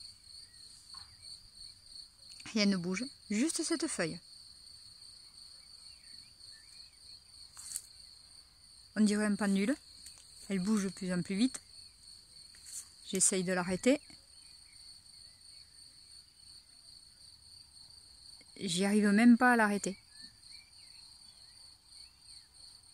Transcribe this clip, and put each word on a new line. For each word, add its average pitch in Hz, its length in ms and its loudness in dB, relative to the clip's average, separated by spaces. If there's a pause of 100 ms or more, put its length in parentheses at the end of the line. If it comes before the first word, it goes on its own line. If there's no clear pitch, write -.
(2500)
Rien 208 140 4
ne 196 100 4
bouge, 185 260 -4 (260)
juste 269 340 0
cette 320 240 -2
feuille. 170 320 -4 (4000)
On 208 60 4
dirait 208 240 4
un 208 100 2
pendule. 202 400 2 (720)
Elle 196 120 0
bouge 202 240 2
de 196 60 -2
plus 180 220 -6
en 180 100 0
plus 196 140 -4
vite. 240 240 0 (1500)
J'essaye 190 320 2
de 180 80 -2
l'arrêter. 185 480 2 (4000)
J'y 180 280 0
arrive 208 240 4
même 226 280 10
pas 247 160 6
à - 20 4
l'arrêter. 208 420 0 (3000)